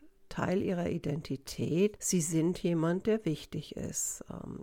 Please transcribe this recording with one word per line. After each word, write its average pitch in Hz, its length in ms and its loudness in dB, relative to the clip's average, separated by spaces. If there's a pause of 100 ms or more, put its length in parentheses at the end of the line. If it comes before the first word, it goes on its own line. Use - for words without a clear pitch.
(280)
Teil - 360 0
ihrer 175 260 0
Identität. 165 1080 0
Sie - 200 2
sind 165 420 2
jemand, 170 440 2
der 226 200 2
wichtig - 500 -4
ist. - 540 -4
Ähm, - 340 -8